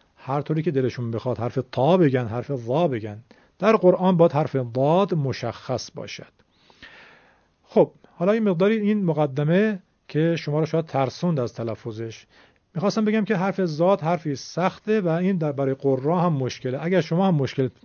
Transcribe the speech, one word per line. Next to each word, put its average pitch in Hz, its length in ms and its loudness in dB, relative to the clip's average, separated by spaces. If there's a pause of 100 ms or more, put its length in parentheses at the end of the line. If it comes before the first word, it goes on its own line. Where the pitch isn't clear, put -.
(180)
هر 143 240 -4
طوری 156 200 -2
که 165 100 -2
دلشون 123 400 -2
بخواد 117 260 -4
حرف 120 220 -4 (120)
تا 151 260 4
بگن، 131 300 2
حرف 117 280 -6
ضا 127 320 -2
بگن. 110 360 -8 (360)
در 220 160 4
قرآن 180 420 4
باید 165 140 6
حرف 143 260 -2 (180)
ضاد 170 380 2
مشخص 127 800 -4
باشد. - 380 -14 (1300)
خب، - 280 4 (240)
حالا 180 160 2
این 226 120 0
مقداری 202 360 2
این 208 260 0
مقدمه 156 760 2 (280)
که 160 280 0
شما 151 240 -4
رو 160 60 0
شاید 160 200 -2
ترسوند 143 540 -2
از 120 140 -2
تلفظش. 113 720 -8 (500)
می‌خواستم 202 300 0
بگم 214 200 0
که 214 100 0
حرف 185 260 -2
ضاد 175 400 2
حرفی 156 340 -2
سخته 190 640 -2
و 180 60 -2
این 175 300 0
در 151 140 -2
برای 135 220 -2
قرا 139 480 0
هم 175 120 2
مشکله. 127 480 -4
اگر 175 200 2
شما 170 260 0
هم 180 80 4
مشکل 131 340 0 (160)